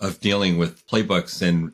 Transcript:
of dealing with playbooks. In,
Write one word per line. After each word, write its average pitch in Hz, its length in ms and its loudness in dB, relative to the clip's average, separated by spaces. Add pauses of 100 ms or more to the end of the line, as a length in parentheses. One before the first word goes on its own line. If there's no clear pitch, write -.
of 92 180 -6
dealing 101 380 2
with 85 280 -2
playbooks. 95 560 -2
In, 85 320 0